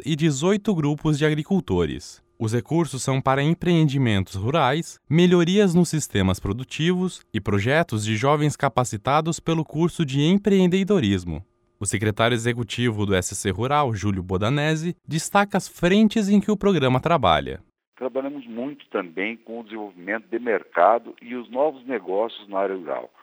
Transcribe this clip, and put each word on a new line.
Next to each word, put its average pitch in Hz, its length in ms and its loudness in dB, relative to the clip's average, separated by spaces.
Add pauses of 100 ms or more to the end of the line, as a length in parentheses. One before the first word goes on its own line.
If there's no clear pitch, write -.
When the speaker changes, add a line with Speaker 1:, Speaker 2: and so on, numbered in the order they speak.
Speaker 1:
e 160 100 -2
dezoito 165 580 0
grupos 147 440 0
de 147 80 0
agricultores. 98 960 -2 (160)
Os 110 140 -2
recursos 135 500 -2
são 131 160 0
para 135 240 0
empreendimentos 143 920 2
rurais, 139 600 -2 (120)
melhorias 175 680 4
nos 175 140 4
sistemas 98 500 0
produtivos 160 840 -4 (120)
e 110 80 -2
projetos 110 640 0
de 110 100 -2
jovens 147 400 2
capacitados 139 840 -2
pelo 165 240 -2
curso 165 400 -2
de 135 160 -2
empreendedorismo. 180 1200 2 (340)
O 104 80 -6
secretário 107 480 0
executivo 117 720 -2
do 98 80 0
S 92 220 -2
C 98 160 -4
Rural, 127 420 0
Júlio 98 300 -2
Bodanese, 147 720 -2 (100)
destaca 202 520 -2
as 175 100 -4
frentes 202 640 2
em 202 100 6
que 196 100 0
o 214 60 2
programa 143 460 2
trabalha. 82 580 2 (380)
Speaker 2:
Trabalhamos 135 500 -6
muito 127 420 -10
também 95 480 -6
com 113 220 -14
o 120 40 -16
desenvolvimento 104 640 -10
de 113 120 -6
mercado 110 840 0
e 120 140 -12
os 120 160 -10
novos 135 340 -4
negócios 107 640 -6
na 98 80 -6
área 98 180 -2
rural. 67 360 -8 (120)